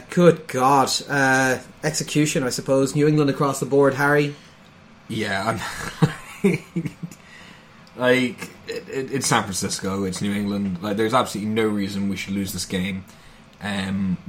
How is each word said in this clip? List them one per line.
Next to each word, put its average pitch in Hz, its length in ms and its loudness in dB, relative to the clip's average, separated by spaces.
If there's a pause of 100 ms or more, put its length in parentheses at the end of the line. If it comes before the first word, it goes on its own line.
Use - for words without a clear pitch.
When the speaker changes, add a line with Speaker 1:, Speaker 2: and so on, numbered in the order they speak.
(100)
Speaker 1:
good - 360 4
God. 131 420 4 (200)
Uh, 131 500 2 (240)
execution, 151 640 0
I 123 60 -2
suppose. 135 440 0
New 147 140 4
England 151 200 4
across 135 300 0
the 135 80 -4
board, 139 280 4
Harry? 143 420 2 (720)
Speaker 2:
Yeah, 104 500 -2 (420)
I'm - 120 4 (320)
<laughs> 170 160 2 (1400)
like, 123 540 0 (180)
it, - 200 -12
it, 131 240 -6
it's 131 140 -2
San 113 160 2
Francisco, 98 600 -4
it's 92 180 -6
New 101 100 -2
England. 101 480 -4
Like, 104 160 -4
there's 110 160 0
absolutely 107 400 0
no 110 140 2
reason 101 420 -2
we 95 80 -4
should 98 180 -6
lose 98 180 -4
this 90 140 -6
game. 95 380 -4 (560)
Um, 98 560 -2 (120)